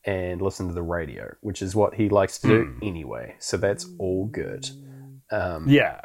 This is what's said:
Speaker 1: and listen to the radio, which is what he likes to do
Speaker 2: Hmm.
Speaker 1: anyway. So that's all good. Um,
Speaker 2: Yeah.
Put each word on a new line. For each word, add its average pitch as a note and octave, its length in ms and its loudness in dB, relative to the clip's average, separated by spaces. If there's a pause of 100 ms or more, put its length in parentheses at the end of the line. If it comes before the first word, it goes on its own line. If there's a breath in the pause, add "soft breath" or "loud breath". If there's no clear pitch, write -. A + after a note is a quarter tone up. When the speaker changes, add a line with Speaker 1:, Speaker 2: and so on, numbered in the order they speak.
Speaker 1:
and F2+ 360 -2
listen F#2+ 260 -2
to F2 60 -4
the F2 100 -4
radio, E2 580 -6
which G2+ 200 -6
is F#2+ 140 -4
what G#2 200 4
he G#2 140 2
likes G2 300 4
to - 80 -2
do A2+ 180 6
Speaker 2:
Hmm. - 180 -10
Speaker 1:
anyway. D2 560 -8
So - 180 -2
that's G2+ 300 0 (100)
all F#2+ 300 0
good. - 420 -8 (640)
Um, F2+ 360 -4
Speaker 2:
Yeah. C3 380 6